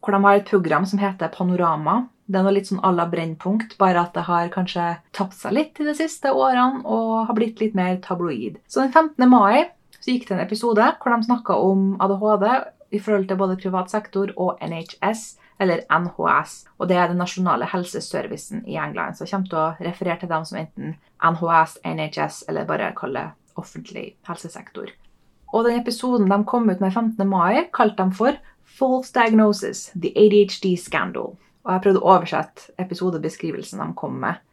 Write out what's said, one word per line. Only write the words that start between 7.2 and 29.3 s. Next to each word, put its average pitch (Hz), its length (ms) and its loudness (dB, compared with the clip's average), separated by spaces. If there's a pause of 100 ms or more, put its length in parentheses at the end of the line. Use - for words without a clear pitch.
har 220 100 -2
blitt 220 240 -2
litt 214 160 -2
mer 185 240 0
tabloid. 165 640 -6
Så - 160 -2
den 262 140 0
femtende 311 340 4
mai 247 380 6 (320)
så - 100 -10
gikk 247 200 -2
det 185 100 -2
en 175 80 -2
episode 220 400 2 (160)
hvor 240 100 2
de 233 140 0
snakket 190 400 0
om 190 160 2 (180)
A 190 80 2
D 196 140 0
H 214 80 2 (100)
D 214 120 2 (440)
i 202 60 -4
forhold 202 260 0
til 190 140 -2
både 185 180 -2
privat 185 320 -4
sektor 202 440 -4
og 180 260 -4
N 165 160 -8
H - 160 -16 (100)
S, 220 300 -4 (240)
eller 180 320 0
N 170 240 2
H 82 240 0
S, - 160 -8 (240)
og 180 100 -4
det 180 80 4
er 175 140 2
den 180 100 -2
nasjonale 175 480 -2
helseservicen - 960 -8
i 160 160 -8
England. 151 380 -8
Så 175 80 -10
jeg - 80 -6
kommer 190 180 -4
til 160 140 0
å 165 240 -6
referere 175 320 -4
til 170 100 -6
dem 160 160 -4
som - 140 -10
enten 156 340 -12 (240)
N 165 220 2
H - 20 -2 (140)
S, - 260 0
N 160 160 -6
H 156 240 -4
S, - 240 -10
eller 160 160 -4
bare - 320 -4
kalle 135 300 -8 (320)
offentlig - 540 -14 (100)
helsesektor. - 640 -14 (640)
Og 233 160 2
den 240 140 2
episoden 240 500 0
de 202 60 4 (100)
kom 233 240 2
ut 180 80 -2
med 190 160 0
femtende 220 320 0
mai, 196 480 2
kalte 220 240 2
de 190 160 2
for 269 220 2 (260)
False 262 480 -2
Diagnosis, 220 800 2